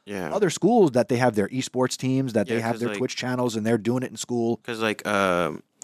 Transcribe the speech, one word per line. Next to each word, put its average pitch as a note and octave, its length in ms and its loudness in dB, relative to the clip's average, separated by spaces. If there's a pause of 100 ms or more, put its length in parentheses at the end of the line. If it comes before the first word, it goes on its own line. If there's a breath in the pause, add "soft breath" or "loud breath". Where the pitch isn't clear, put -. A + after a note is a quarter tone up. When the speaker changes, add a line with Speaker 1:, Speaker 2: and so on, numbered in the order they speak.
Speaker 1:
Yeah. G2 280 -6
Speaker 2:
other G3 160 2
schools F#3+ 420 4
that A#2 160 2
they B2+ 100 0
have A#2+ 180 2
their G2+ 140 2
esports B2+ 460 -2
teams, C3 380 -2
that G#2 140 0
they A#2+ 80 -2
Speaker 1:
Yeah, A#2 60 -2
Speaker 2:
have A2+ 120 0
Speaker 1:
'cause, A2+ 80 -6
Speaker 2:
their A#2+ 80 -2
Speaker 1:
like G#2 80 -4
Speaker 2:
Twitch B2 180 -4
channels, B2 400 -4
and G#2+ 100 -2
they're A#2 120 4
doing A#2 260 -2
it - 80 -10
in A2 60 -14
school. A#2 400 -2
Speaker 1:
'Cause, A2+ 240 -8
like, G#2+ 260 0
um, F2+ 540 2 (220)